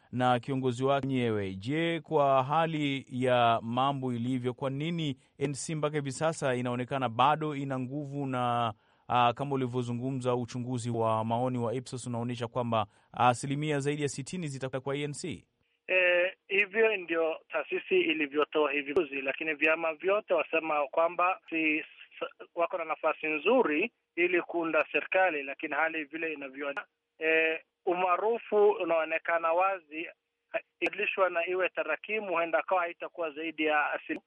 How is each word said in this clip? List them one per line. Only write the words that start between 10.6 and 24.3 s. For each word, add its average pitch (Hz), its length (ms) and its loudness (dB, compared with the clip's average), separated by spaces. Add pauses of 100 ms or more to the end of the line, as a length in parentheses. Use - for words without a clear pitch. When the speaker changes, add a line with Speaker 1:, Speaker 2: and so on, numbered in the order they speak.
Speaker 1:
wa 113 340 2
maoni 120 340 -2
wa 117 160 -2
Ipsos 127 320 -8
unaonyesha 120 420 -4
kwamba 117 380 0 (260)
asilimia 139 680 2
zaidi 147 220 -2
ya 143 60 0
sitini 156 400 -8
zitakuwa 135 320 -6
kwa 139 160 -4
E 147 60 -4
N 147 100 -4
C? 139 320 -8 (420)
Speaker 2:
Eh, 180 460 4 (160)
hivyo 208 480 2
ndio 165 400 0 (120)
taasisi 180 520 0
ilivyotoa 151 720 2
hivi 143 220 -2
juzi, 139 280 0
lakini 156 320 -4
vyama 160 400 2
vyote 190 400 0
wasema 156 540 0
kwamba 175 600 0
si, 160 300 0
s-, - 760 -14
wako 170 240 -2
na 165 60 -4
nafasi 156 420 -2
nzuri 156 640 2 (240)
ili 175 260 2